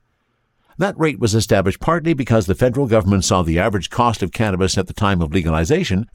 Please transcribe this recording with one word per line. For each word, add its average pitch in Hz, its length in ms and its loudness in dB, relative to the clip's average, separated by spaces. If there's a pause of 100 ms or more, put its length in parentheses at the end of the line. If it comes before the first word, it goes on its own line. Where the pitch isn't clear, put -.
(760)
That 185 220 -2
rate 147 200 0
was 107 140 0
established 101 460 0
partly 165 340 0
because 117 340 0
the 95 80 0
federal 127 300 0
government 101 380 2
saw 92 200 2
the 80 160 0
average 98 300 -2
cost 120 320 0
of 92 120 -4
cannabis 95 440 0
at 90 100 -2
the - 60 -12
time 98 280 0
of 78 120 -2
legalization 92 800 0